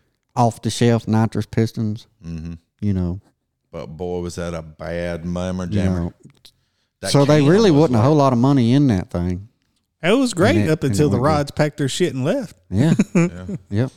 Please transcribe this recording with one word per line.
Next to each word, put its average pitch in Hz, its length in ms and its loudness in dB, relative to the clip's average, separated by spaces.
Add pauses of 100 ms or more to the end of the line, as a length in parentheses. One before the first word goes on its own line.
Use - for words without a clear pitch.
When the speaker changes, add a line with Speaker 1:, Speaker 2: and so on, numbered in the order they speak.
(360)
Speaker 1:
off-the-shelf 117 720 0
nitrous 110 380 0
pistons, 110 640 -4 (180)
Speaker 2:
Mm-hmm. 82 280 -10 (280)
Speaker 1:
you 104 120 0
know. 92 260 -2 (520)
Speaker 2:
But, 80 160 -14
boy, 90 340 -8
was 87 140 -10
that 85 180 -8
a 82 80 -8
bad 85 640 -8
mummer 90 400 -6
Speaker 1:
You 90 60 -8
Speaker 2:
jammer. 95 280 -2
Speaker 1:
know. 85 140 -6 (880)
Speaker 2:
That 98 100 -6
Speaker 1:
So 143 140 4
they 151 160 4
Speaker 2:
cam 139 80 4
Speaker 1:
really 202 220 4
Speaker 2:
was 143 100 4
Speaker 1:
wasn't 127 160 2
a - 20 4
Speaker 2:
like 107 80 4
Speaker 1:
whole 156 80 4
lot 135 180 4
of 117 60 2
money 127 340 4
in 143 140 4
that 98 240 0
thing. 92 380 -4 (520)
Speaker 3:
It 170 100 0
was 247 220 0
great 196 220 2
Speaker 1:
And 320 100 2
it, 156 60 0
Speaker 3:
up 156 120 -2
Speaker 1:
and 139 80 0
it - 20 -2
Speaker 3:
until 147 160 2
the - 80 0
Speaker 1:
went 120 60 -2
good. - 40 2 (100)
Speaker 3:
rods 143 140 -4
packed 147 260 -2
their 139 120 -2
shit 160 240 -2
and 131 100 -4
left. 208 320 -4 (140)
Speaker 1:
Yeah. 123 240 2 (100)
Speaker 2:
<laughs> - 120 -4
Yeah. 170 300 0 (240)
Speaker 1:
Yep. 131 280 -2